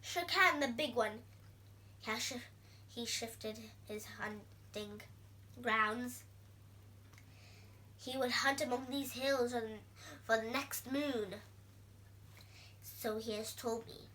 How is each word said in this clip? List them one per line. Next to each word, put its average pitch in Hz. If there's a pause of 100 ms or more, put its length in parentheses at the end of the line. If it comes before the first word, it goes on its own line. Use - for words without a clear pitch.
Shere -
Khan, 349
the 277
big 247
one. 220 (800)
He -
shif-, 240 (480)
he 240
shifted 226 (300)
his 214 (120)
hunting 208 (580)
grounds. 233 (1700)
He 254
would 254
hunt 277
among 262
these 277
hills 254
on, 220 (440)
for 226
the 220
next 240
moon. 254 (1500)
So -
he 220
has 214
told 226
me. -